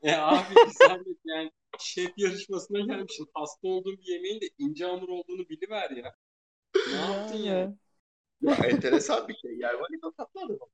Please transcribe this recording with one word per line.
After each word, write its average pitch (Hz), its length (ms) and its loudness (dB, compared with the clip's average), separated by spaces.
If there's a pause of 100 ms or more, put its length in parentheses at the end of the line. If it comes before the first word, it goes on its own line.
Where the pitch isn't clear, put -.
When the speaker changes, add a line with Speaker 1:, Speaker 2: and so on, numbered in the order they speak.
Speaker 1:
E 156 120 4
abi, 160 400 4 (100)
bir - 60 -8
zahmet 370 540 6
yani, 160 260 -4 (280)
şef 180 380 -6
yarışmasına 196 640 -2
gelmişsin. 202 540 -6
Hasta 151 340 -8
olduğun 185 300 -4
bir 185 160 -18
yemeğin 190 280 -6
de - 160 -8
ince 151 280 -4
hamur 180 240 -6
olduğunu 180 400 -8
biliver 190 420 -8
ya. 123 240 -14 (720)
Ne - 100 -4
yaptın 202 420 -4
Speaker 2:
Yani. 214 80 -4
Speaker 1:
ya? 190 300 -2 (680)
Speaker 3:
Ya - 140 4
enteresan 135 720 2
bir 226 80 -10
şey - 220 -14
yani. 120 240 -4
Valison 320 360 -10
tatlı 330 280 -14
adam. 240 120 -8 (160)